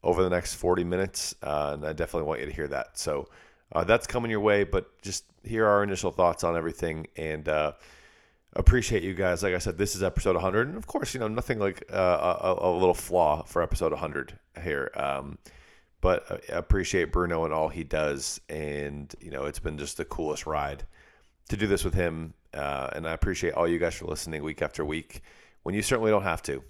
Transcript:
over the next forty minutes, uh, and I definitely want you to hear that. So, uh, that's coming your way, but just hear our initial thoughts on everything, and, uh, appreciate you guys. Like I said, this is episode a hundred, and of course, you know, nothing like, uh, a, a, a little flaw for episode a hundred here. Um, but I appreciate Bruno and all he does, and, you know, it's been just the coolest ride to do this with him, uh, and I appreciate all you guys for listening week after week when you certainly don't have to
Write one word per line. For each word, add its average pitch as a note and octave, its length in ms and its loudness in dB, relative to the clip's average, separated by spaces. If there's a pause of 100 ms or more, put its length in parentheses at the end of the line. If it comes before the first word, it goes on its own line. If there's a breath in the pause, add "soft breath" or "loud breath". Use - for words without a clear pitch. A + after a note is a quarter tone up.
over F2 220 4
the F2+ 40 2
next F2 260 0
forty F2+ 280 2
minutes, F2+ 580 -2
uh, D2 340 -2
and D2 120 -8
I D#2 60 -4
definitely D#2+ 340 -2
want D2 140 -2
you C#2+ 60 -6
to C#2+ 60 -8
hear D2+ 140 -6
that. C#2 320 -6
So, D2 300 -4 (460 loud breath)
uh, E2+ 100 2
that's A2 220 4
coming A#2 240 -2
your G#2+ 100 0
way, G#2 240 6
but - 380 -4
just - 220 -8 (180)
hear A2 240 2
our G2+ 160 6
initial G2 280 -2
thoughts F2 340 2
on E2+ 120 2
everything, D#2+ 500 -4 (100)
and, D#2 320 -6
uh, D2+ 240 2 (840 loud breath)
appreciate A2 460 6
you F#2 120 -4
guys. F2+ 280 0
Like F#2 120 0
I F2+ 40 -2
said, F2 200 -4
this F#2+ 180 0
is F#2 60 -2
episode F#2 340 2
a E2 40 0
hundred, G2 280 2
and F3 80 -8
of A3 100 -12
course, - 260 -4
you B2+ 80 -6
know, A2 80 -2
nothing A2+ 300 -4
like, G2 340 -2
uh, F2+ 480 4
a, F#2 120 2
a, F2 180 2
a - 20 4
little F2+ 220 6
flaw E2 480 2
for - 200 -2
episode D#2+ 300 0
a D2+ 40 -2
hundred D2 420 -6 (240)
here. C#2+ 320 -2
Um, C#2 440 -4 (600 loud breath)
but - 300 2 (200)
I - 60 -6
appreciate F2 540 2
Bruno F2 340 0
and D#2 80 -2
all D#2 160 2
he E2 140 -6
does, D2 680 -2
and, D2 720 -8
you F2 100 -16
know, C#2 140 -6
it's D2 140 -6
been D2+ 200 -6
just C#2+ 180 -8
the D2+ 80 -6
coolest D2+ 420 -6
ride C#2+ 380 -4 (640 soft breath)
to - 80 -2
do G#2 100 0
this G2 180 2
with F2 100 0
him, E2 400 0 (200)
uh, C#2+ 380 -4
and D#2+ 140 -6
I D#2+ 60 -2
appreciate E2+ 420 0
all E2+ 140 2
you E2+ 100 2
guys E2+ 160 0
for E2 120 -10
listening D#2 360 -6
week D#2 200 -6
after D#2 220 -4
week D#2 380 -8 (400 loud breath)
when F#2+ 120 -4
you G#2 80 0
certainly A2 280 2
don't G2+ 120 6
have E2+ 200 0
to C2+ 280 -6